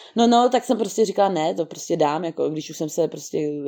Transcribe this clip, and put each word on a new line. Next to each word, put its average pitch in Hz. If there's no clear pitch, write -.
No, 233
no, 240
tak 240
jsem 247
prostě 220
říkala: 196
„Ne, 170
to 170
prostě -
dám, 156
jako 147
když 156
už 156
jsem 160
se 160
prostě 151